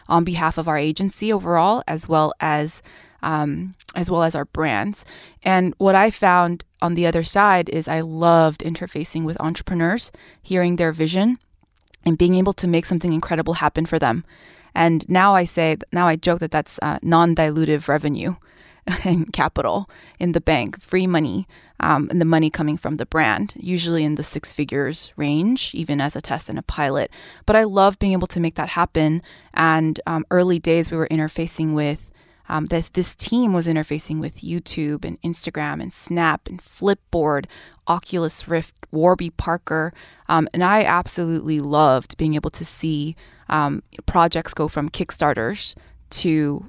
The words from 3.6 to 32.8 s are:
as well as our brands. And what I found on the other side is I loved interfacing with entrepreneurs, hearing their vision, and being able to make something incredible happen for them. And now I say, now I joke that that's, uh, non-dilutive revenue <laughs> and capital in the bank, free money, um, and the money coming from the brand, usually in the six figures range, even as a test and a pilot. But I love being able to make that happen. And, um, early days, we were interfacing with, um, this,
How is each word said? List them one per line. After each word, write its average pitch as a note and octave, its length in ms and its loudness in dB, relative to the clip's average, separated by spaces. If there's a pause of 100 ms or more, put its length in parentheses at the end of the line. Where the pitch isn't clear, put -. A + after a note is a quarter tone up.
as F3+ 140 -2
well E3+ 120 2
as E3 140 0
our C#3+ 80 -4
brands. D#3 600 -2 (380)
And F#3 360 2
what F#3+ 180 4
I G#3+ 140 4
found F3+ 540 2 (160)
on E3+ 140 0
the E3+ 100 0
other E3 200 2
side F#3+ 440 4
is D#3 200 -4
I D#3+ 120 -2
loved D#3+ 600 4
interfacing E3 640 -6
with D#3+ 160 -4
entrepreneurs, E3+ 720 -2 (280)
hearing F3+ 360 2
their E3 160 2
vision, F#3 460 2 (640)
and E3 120 4
being F3+ 200 4
able F#3+ 160 2
to F#3 160 -4
make E3 180 2
something F3 260 0
incredible D#3+ 420 -2
happen D#3 320 -2
for D#3+ 120 -2
them. C3 260 0 (480)
And E3 360 2
now F#3 260 4
I F3+ 120 4
say, D#3+ 320 0 (140)
now F3 140 2
I E3 80 4
joke E3+ 240 0
that D#3+ 140 -6
that's, - 280 -4
uh, D3 220 -4
non-dilutive D#3+ 840 2
revenue D3 480 -2 (500)
<laughs> F3+ 180 -2
and E3+ 280 0
capital D3 580 -2 (280)
in F3+ 140 0
the E3 80 0
bank, C3 400 0
free F#3 260 0
money, D#3 400 0 (340)
um, D3+ 300 0
and F3+ 80 0
the E3+ 60 4
money D#3+ 240 4
coming D3+ 300 -2
from C#3+ 180 -4
the C#3 80 -6
brand, D#3 520 0
usually E3+ 480 -2
in D3+ 100 0
the D3 80 -4
six - 320 -8
figures C#3 640 -4
range, D#3+ 580 0
even D3 260 -4
as C#3+ 160 -2
a D3+ 60 -8
test - 260 -6
and A2 100 -8
a - 40 -8
pilot. C#3 480 -2 (340)
But G#3+ 120 4
I A3 80 6
love G3 340 4
being G3 160 2
able F3+ 140 -2
to F3 120 -4
make E3 140 0
that - 160 -6
happen. D#3+ 500 0 (320)
And, D#3+ 540 0
um, D#3+ 240 -4
early F3+ 280 2
days, E3 320 0
we E3+ 60 -4
were D#3+ 120 -2
interfacing D#3 680 -2
with, D3 360 -4 (380)
um, D#3 180 -4
this, E3 220 -4